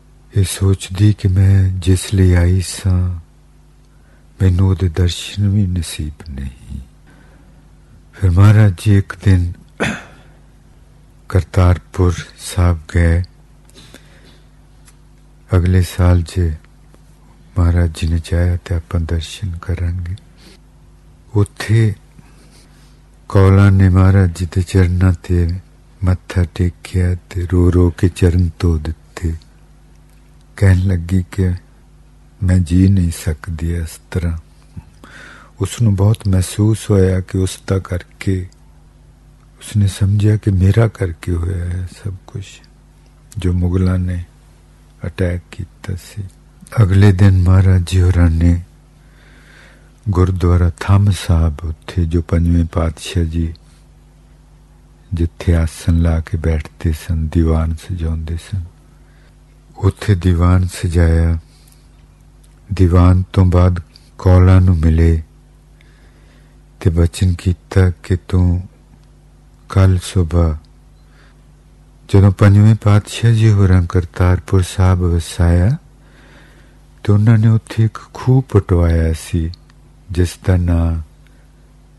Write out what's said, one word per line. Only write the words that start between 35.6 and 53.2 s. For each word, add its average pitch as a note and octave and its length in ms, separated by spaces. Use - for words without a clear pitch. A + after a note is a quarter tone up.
ਉਸ G2+ 220
ਨੂੰ G#2 140
ਬਹੁਤ G2+ 320
ਮਹਿਸੂਸ G2+ 640
ਹੋਇਆ F#2+ 300
ਕਿ F#2 180
ਉਸ F#2+ 280
ਦਾ F#2+ 120
ਕਰਕੇ, F#2 720
ਉਸਨੇ G2+ 280
ਸਮਝਿਆ G2+ 500
ਕਿ G#2 140
ਮੇਰਾ F#2+ 380
ਕਰਕੇ F#2 440
ਹੋਇਆ F2 320
ਹੈ F2+ 240
ਸਭ F#2+ 100
ਕੁਛ, - 200
ਜੋ F2+ 140
ਮੁਗਲਾਂ F2+ 460
ਨੇ F2+ 260
ਅਟੈਕ F2 440
ਕੀਤਾ - 440
ਸੀ। - 280
ਅਗਲੇ G2 300
ਦਿਨ F#2+ 300
ਮਹਾਰਾਜ F#2 440
ਜੀ F#2 160
ਹੋਰਾਂ F2 280
ਨੇ E2+ 320
ਗੁਰਦੁਆਰਾ F2 600
ਥੰਮ G2+ 300
ਸਾਹਿਬ, E2 540
ਉੱਥੇ D#2+ 400
ਜੋ E2 180
ਪੰਜਵੇਂ E2+ 420
ਪਾਤਸ਼ਾਹ E2 600